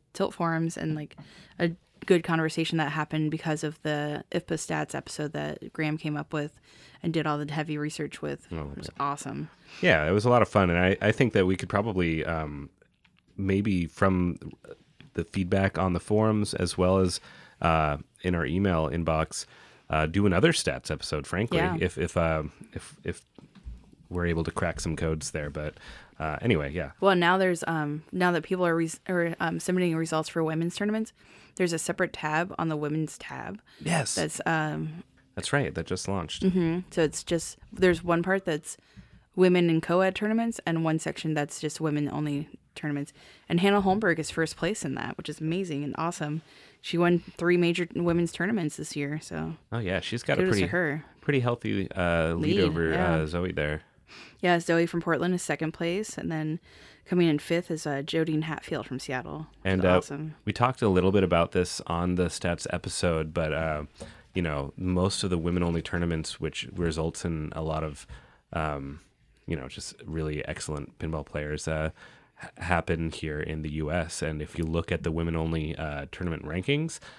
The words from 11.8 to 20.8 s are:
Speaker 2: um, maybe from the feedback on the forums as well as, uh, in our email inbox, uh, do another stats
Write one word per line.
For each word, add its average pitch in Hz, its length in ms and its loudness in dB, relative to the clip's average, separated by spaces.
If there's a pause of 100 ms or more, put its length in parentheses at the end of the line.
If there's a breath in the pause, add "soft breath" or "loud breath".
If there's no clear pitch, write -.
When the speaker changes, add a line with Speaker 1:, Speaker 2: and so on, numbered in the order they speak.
Speaker 2:
um, 76 460 -4 (680)
maybe 98 480 2
from 90 500 4 (760)
the 85 100 -2
feedback 98 540 2
on 92 160 4
the 87 60 0
forums 107 540 2
as - 240 -2
well 92 220 6
as, 92 200 2 (420 loud breath)
uh, 78 360 4 (240)
in 90 140 2
our 80 100 0
email 82 440 2
inbox, 80 560 0 (440 loud breath)
uh, 78 160 2
do 98 200 2
another 87 260 6
stats - 400 -2